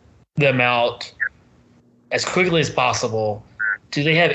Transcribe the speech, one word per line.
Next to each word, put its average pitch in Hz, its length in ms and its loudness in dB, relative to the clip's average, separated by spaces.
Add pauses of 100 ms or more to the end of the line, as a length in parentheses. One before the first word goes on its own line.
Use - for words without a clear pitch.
(360)
them 135 260 2
out 120 500 0 (1000)
as 123 140 -2
quickly 180 360 0
as 123 80 0
possible. 110 720 -2 (460)
Do 147 140 -2
they 156 100 2
have 160 220 4